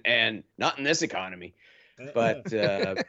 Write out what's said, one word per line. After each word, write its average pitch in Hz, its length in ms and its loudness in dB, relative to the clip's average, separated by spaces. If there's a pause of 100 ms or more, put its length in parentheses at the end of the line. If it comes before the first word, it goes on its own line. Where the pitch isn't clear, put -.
and 113 380 2 (160)
not 143 180 0
in 139 60 -6
this 156 180 2
economy. 92 540 -6 (580)
But, 113 400 0
uh, 104 420 2 (140)